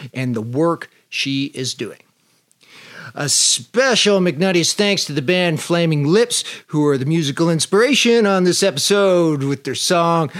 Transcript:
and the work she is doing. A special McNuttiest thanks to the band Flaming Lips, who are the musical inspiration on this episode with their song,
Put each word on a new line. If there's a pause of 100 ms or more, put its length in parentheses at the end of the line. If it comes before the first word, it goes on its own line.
(140)
and
the
work (180)
she (100)
is
doing. (1160)
A
special
McNuttiest
thanks
to
the
band
Flaming
Lips, (240)
who
are
the
musical
inspiration
on
this
episode
with
their
song,